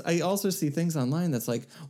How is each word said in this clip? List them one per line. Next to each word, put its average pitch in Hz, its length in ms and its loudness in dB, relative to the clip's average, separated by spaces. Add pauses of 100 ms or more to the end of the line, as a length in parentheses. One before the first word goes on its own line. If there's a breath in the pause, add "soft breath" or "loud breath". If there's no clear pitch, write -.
I 170 160 2
also 196 300 0
see 170 200 0
things 165 260 0
online 151 360 0
that's 117 160 0
like, 120 200 -2 (220 loud breath)